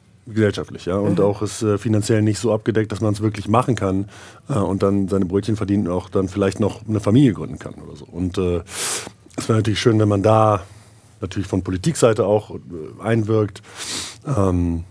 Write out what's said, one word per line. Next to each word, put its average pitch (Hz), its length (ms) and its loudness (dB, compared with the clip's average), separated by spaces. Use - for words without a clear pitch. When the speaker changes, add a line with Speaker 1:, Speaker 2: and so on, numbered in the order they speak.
Speaker 1:
Gesellschaftlich, 104 580 -2
ja. 87 120 0
Und 101 220 0
Speaker 2:
Mhm. 98 60 6
Speaker 1:
auch 101 180 0
ist, - 180 -6
äh, 104 160 2
finanziell 107 460 2
nicht 107 160 2
so 113 120 0
abgedeckt, 107 400 0
dass 98 80 -8
man's 104 220 0
wirklich 107 260 -2
machen 117 280 2
kann, 98 340 -2
äh, 139 40 -2
und 98 280 0
dann 98 260 2
seine 95 180 0
Brötchen 101 300 -2
verdient 101 320 0
und 85 60 -2
auch 90 160 -4
dann 95 200 0
vielleicht 98 300 0
noch 101 280 0
eine 107 120 -2
Familie 113 340 4
gründen 76 260 -8
kann - 160 -14
oder 76 200 -18
so. 73 100 -18
Und, 90 340 -6
äh, 87 220 0
es - 120 -8
wäre 110 100 4
natürlich 104 200 0
schön, 110 200 4
wenn 107 100 4
man 98 140 2
da 107 380 4
natürlich 95 260 -6
von 95 160 -2
Politikseite 104 640 2
auch, 104 300 2
äh, - 20 -10
einwirkt. 107 580 0
Ähm, 90 640 0